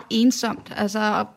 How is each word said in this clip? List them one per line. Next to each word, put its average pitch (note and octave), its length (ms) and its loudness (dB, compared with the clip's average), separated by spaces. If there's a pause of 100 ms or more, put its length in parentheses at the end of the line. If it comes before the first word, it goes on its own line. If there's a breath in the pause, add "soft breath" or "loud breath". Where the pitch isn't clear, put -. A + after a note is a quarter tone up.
ensomt, A3+ 680 0
altså, G#3 220 -2 (200)
at, G#3+ 60 -2 (120)